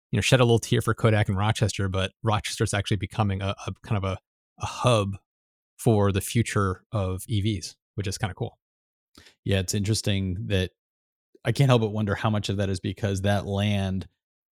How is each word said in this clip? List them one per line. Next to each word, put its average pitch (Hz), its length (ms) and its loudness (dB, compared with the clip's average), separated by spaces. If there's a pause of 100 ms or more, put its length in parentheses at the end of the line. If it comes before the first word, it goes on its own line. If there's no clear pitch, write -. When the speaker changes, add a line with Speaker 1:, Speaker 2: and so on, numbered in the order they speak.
(120)
Speaker 1:
you - 60 0
know, 101 40 2
shed 131 180 4
a 127 40 6
little 117 160 6
tear 117 220 0
for 110 120 -2
Kodak 107 360 2
in 101 60 0
Rochester, 101 520 0
but 95 240 -2 (120)
Rochester's 107 500 -2
actually 101 240 0
becoming 95 440 -2
a, 98 140 -2 (120)
a 104 60 -6 (100)
kind 104 140 -2
of 95 60 -2
a, 95 140 -2 (420)
a - 60 -6
hub 104 520 0 (600)
for 104 340 4
the 95 100 0
future 101 680 0
of 92 360 -4
E 107 140 -2
Vs, 101 340 -4 (200)
which 98 120 -6
is 95 100 -6
kinda 90 180 -4
cool. - 240 -8 (840)
Speaker 2:
Yeah, 98 140 2
it's 92 140 -2
interesting 98 720 -2
that 95 240 0 (720)
I 117 80 0
can't 139 160 4
help 123 120 6
but 107 100 0
wonder 104 240 0
how - 140 -2
much 104 200 0
of 98 80 -2
that 101 120 0
is 95 120 -2
because 98 400 -2
that 101 240 0
land 98 640 -2 (420)